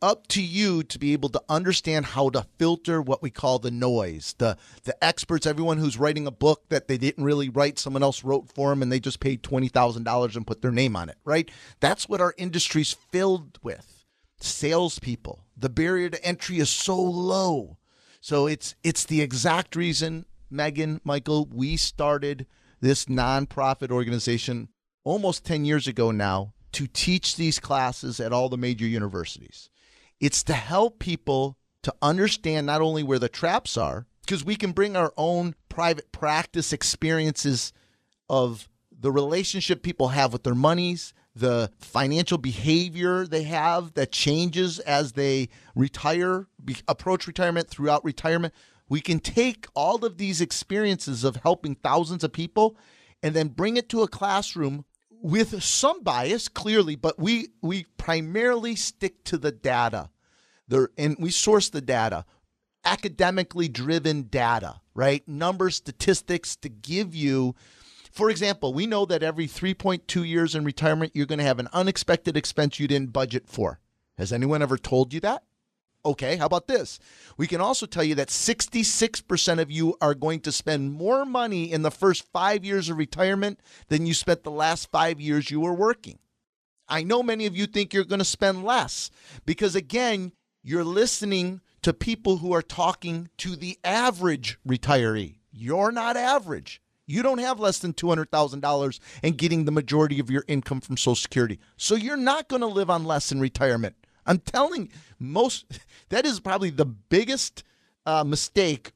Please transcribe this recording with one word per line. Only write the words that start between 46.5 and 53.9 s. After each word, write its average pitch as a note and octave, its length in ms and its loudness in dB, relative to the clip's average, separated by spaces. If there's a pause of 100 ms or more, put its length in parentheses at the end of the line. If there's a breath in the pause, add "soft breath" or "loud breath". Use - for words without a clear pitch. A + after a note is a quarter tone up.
be-, B2+ 140 -8 (100)
approach F#3 400 -2
retirement, E3+ 420 -2
throughout D3 360 0
retirement. D#3+ 480 -2 (340 soft breath)
We D3+ 140 -2
can D#3+ 200 0
take A#3 540 0
all G3 300 2
of F3+ 140 -6
these F#3 240 -2
experiences F3+ 800 -2
of B2+ 120 0
helping D3+ 380 0
thousands D#3 480 0
of D3+ 120 -2
people G#3+ 420 2 (460 soft breath)
and D#3 120 0
then D#3 140 2
bring G3 300 0
it A#3+ 120 -2